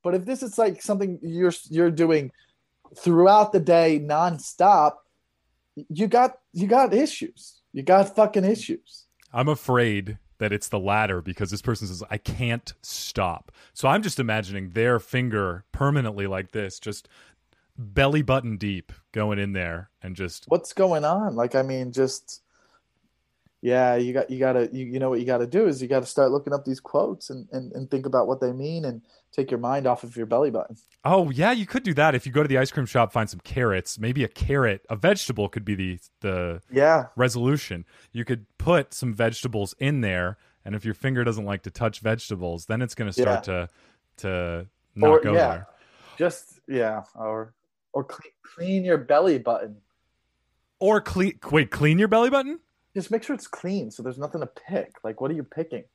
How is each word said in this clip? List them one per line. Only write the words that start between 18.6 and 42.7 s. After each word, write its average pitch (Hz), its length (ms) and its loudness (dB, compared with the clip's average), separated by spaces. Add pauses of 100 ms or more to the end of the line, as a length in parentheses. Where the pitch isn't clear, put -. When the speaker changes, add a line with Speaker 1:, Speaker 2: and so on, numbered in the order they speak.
Speaker 2:
going 107 260 0
in 101 140 -4
there 87 380 -6 (120)
and 92 140 -10
just 92 320 -10
Speaker 1:
What's 165 240 0
going 175 320 2
on? 180 300 0
Like, 120 220 -2
I 131 60 4
mean, 131 300 -4
just, - 500 -2 (1200)
yeah, 123 340 2
you 123 160 -2
got, 131 180 -2
you 127 80 -8
gotta, 127 340 2
you, 131 140 -8
you 123 120 -6
know 131 120 -2
what 120 100 0
you 123 60 -6
gotta 120 200 0
do 190 200 2
is 139 140 0
you 123 80 -6
gotta 127 180 0
start 135 240 2
looking 143 220 -2
up 139 120 -4
these 131 160 -6
quotes - 500 -4
and, 131 200 -14
and, 127 220 -10
and 135 180 -12
think 135 160 -4
about 127 220 2
what 131 120 -2
they 123 120 0
mean 151 320 -8
and 117 180 -8 (300)
take 135 180 -4
your 123 80 -2
mind 131 280 -2
off 123 180 0
of 117 120 -14
your 113 100 -6
belly 127 240 2
button. 113 260 -6 (280)
Speaker 2:
Oh, 170 260 4
yeah, 156 200 2
you 220 160 -2
could 262 160 -4
do 180 120 -2
that. 147 200 4
If 120 120 -2
you 131 60 -8
go 147 100 2
to 147 60 0
the 131 100 2
ice 131 120 2
cream 131 160 -4
shop, 117 260 2
find 110 160 -2
some 90 120 -14
carrots, 107 580 -2
maybe 127 240 -2
a 107 60 0
carrot, 127 600 0
a 113 80 -4
vegetable 117 520 0
could 107 160 -8
be 104 100 -2
the, 92 240 -4 (220)
the 90 500 -4
Speaker 1:
Yeah. 139 360 4 (100)
Speaker 2:
resolution. 120 680 -2 (280)
You 117 120 -8
could 110 220 -6 (120)
put - 360 0
some 123 180 -6
vegetables 110 680 -4
in 135 220 -2
there, 92 360 -2 (260)
and 98 120 -8
if 104 80 -10
your 110 100 -4
finger 127 300 -2
doesn't 110 200 -2
like 101 200 -6
to 101 60 -10
touch 113 300 -4
vegetables, 92 680 -4
then 110 160 -2